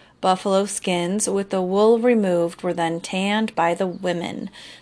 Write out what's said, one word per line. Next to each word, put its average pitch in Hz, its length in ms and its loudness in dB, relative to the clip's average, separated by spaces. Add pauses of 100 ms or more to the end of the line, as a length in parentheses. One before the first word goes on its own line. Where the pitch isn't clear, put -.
(220)
buffalo 190 440 2
skins 185 600 -2
with 196 220 -2
the 185 140 -2
wool 208 340 4
removed 196 640 2
were 180 120 -2
then 170 280 -2
tanned 208 540 -2
by 170 180 2
the 185 140 -2
women. 180 640 -6 (300)